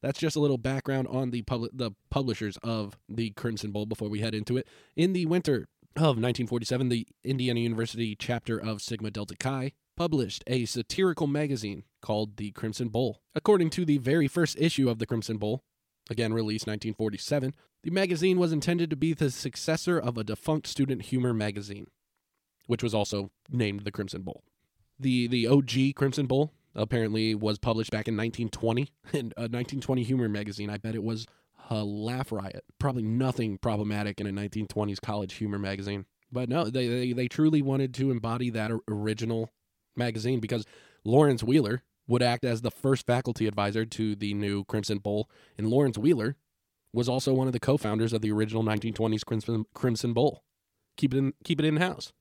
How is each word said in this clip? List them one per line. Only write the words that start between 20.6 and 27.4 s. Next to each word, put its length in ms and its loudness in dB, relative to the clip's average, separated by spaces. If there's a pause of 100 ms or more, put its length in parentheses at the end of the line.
student 340 0
humor 320 0
magazine, 540 -4 (800)
which 160 0
was 120 0
also 360 0 (200)
named 300 0
The 120 -8
Crimson 300 -6
Bowl. 200 -10 (560)
The, 280 2
the 220 2
O 120 10
G 320 2
Crimson 340 0
Bowl 260 2 (220)
apparently 600 0
was 240 0